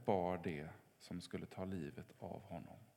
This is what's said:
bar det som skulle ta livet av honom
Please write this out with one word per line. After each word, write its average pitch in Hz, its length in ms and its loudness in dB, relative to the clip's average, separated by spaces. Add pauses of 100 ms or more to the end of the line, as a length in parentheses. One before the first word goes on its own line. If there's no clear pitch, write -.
bar 90 380 6
det 80 260 0 (280)
som 87 240 -6
skulle 90 240 -4
ta 92 200 -4
livet 85 540 -2
av - 220 -4
honom - 380 -8 (180)